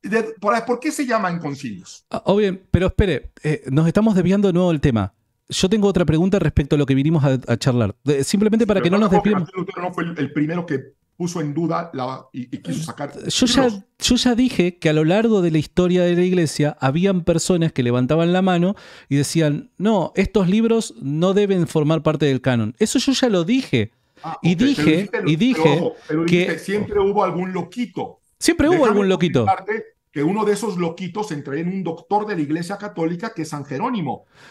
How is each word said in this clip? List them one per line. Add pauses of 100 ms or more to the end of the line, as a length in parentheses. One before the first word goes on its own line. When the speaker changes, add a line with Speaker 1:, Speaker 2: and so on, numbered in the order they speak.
Speaker 1:
De, (160)
¿por, (120)
por
qué
se
llaman
concilios?
Speaker 2:
Ah,
oh,
bien,
pero
espere, (100)
eh,
nos
estamos
desviando
de
nuevo
del
tema. (340)
Yo
tengo
otra
pregunta
respecto
a
lo
que
vinimos
a,
a
charlar.
De,
simplemente
Speaker 1:
Sí,
Speaker 2:
para
Speaker 1:
pero
Speaker 2:
que
no
nos
Speaker 1:
tampoco
Speaker 2:
desviemos.
Speaker 1:
Martín
Lutero
no
fue
el,
el
primero
que (360)
puso
en
duda
la,
y,
y
quiso
sacar (160)
Speaker 2:
Yo
ya,
Speaker 1:
libros. (160)
Speaker 2:
yo
ya
dije
que
a
lo
largo
de
la
historia
de
la
iglesia
habían
personas
que
levantaban
la
mano (340)
y
decían,
"No,
estos
libros
no
deben
formar
parte
del
canon".
Eso
yo
ya
lo
dije. (300)
Speaker 1:
Ah,
Speaker 2:
Y
Speaker 1:
ok,
pero
Speaker 2:
dije,
Speaker 1:
dijiste,
Speaker 2:
y
Speaker 1:
pero
Speaker 2:
dije
Speaker 1:
ojo, (160)
pero
Speaker 2:
que
Speaker 1:
dijiste,
"Siempre
hubo
algún
loquito". (200)
Speaker 2:
Siempre
hubo
Speaker 1:
Déjame
Speaker 2:
algún
loquito.
Speaker 1:
comentarte (260)
que
uno
de
esos
loquitos
entré
en
un
doctor
de
la
Iglesia
Católica
que
es
San
Jerónimo. (260)